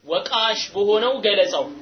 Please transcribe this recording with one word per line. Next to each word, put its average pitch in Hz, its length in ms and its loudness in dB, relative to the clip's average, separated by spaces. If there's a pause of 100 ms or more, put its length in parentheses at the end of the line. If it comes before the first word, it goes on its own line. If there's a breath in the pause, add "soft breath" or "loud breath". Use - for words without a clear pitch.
ወቃሽ 220 540 -2 (100)
በሆነው 214 500 2
ገለጸው። 190 440 2 (180)